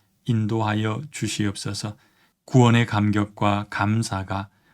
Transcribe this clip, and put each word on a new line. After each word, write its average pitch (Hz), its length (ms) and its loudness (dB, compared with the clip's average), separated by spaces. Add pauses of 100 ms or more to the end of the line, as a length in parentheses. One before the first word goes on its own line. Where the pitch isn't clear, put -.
(260)
인도하여 110 760 -2 (100)
주시옵소서. 104 840 -6 (500)
구원의 117 420 6
감격과 104 840 0
감사가 101 800 -2 (240)